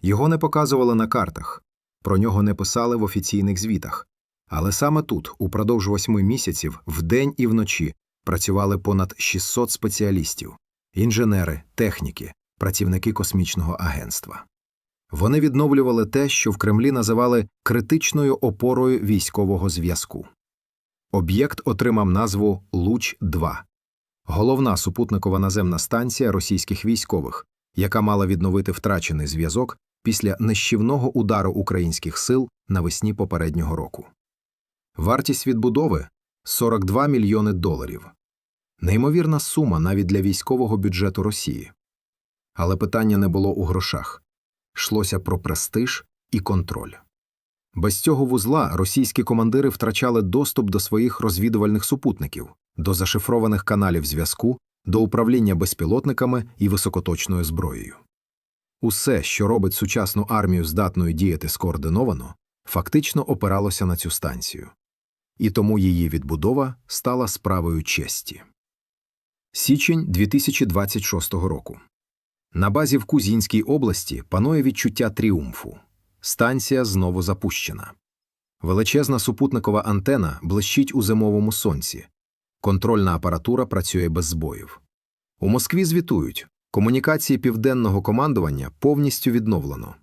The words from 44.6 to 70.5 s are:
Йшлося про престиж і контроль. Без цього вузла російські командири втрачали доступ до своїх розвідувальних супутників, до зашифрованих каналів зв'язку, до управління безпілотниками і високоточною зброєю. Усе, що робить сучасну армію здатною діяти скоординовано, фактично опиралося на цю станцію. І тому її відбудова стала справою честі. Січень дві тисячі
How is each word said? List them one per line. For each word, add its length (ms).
Йшлося 440
про 180
престиж 680
і 100
контроль. 520
Без 260
цього 240
вузла 520
російські 460
командири 460
втрачали 540
доступ 480
до 100
своїх 400
розвідувальних 640
супутників, 640
до 180
зашифрованих 720
каналів 400
зв'язку, 540
до 160
управління 540
безпілотниками 880
і 100
високоточною 760
зброєю. 520
Усе, 420
що 260
робить 260
сучасну 540
армію 360
здатною 480
діяти 360
скоординовано, 840
фактично 580
опиралося 640
на 100
цю 140
станцію. 600
І 120
тому 280
її 300
відбудова 680
стала 420
справою 540
честі. 600
Січень 560
дві 180
тисячі 400